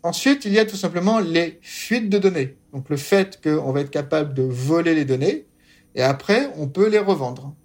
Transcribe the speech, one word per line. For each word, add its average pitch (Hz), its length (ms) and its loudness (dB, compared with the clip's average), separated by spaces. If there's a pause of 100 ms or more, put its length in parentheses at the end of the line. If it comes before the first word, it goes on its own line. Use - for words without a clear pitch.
ensuite, 269 420 0
il 202 80 -4
y 208 80 4
a 220 60 4
tout 214 100 -10
simplement 185 440 0
les 165 420 -2
fuites - 480 -4
de 202 80 2
données. 170 400 0 (160)
Donc, 135 160 -10
le 147 80 -2
fait 190 440 0
qu'on 151 300 0
va 139 80 0
être 143 120 -6
capable 147 420 -2
de 131 100 0
voler 143 500 0
les 151 120 2
données, 147 400 0 (500)
et 127 60 -2
après, 196 560 2
on 151 100 -6
peut 196 220 2
les 214 100 4
revendre 143 640 -2